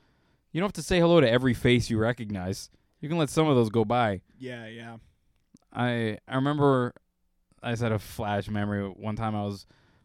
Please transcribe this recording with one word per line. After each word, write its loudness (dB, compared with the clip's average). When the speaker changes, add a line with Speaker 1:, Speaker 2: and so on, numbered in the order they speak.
Speaker 1:
You -4
don't -2
have -8
to -10
say 2
hello 8
to 6
every 2
face 2
you 0
recognize. -4
You -10
can -4
let 0
some 2
of 4
those 4
go 2
by. 0
Speaker 2:
Yeah, -12
yeah. -16
Speaker 1:
I, -2
I -8
remember 2
I -6
just -4
had 0
a 0
flash -4
memory. -4
One -8
time -4
I -4
was -8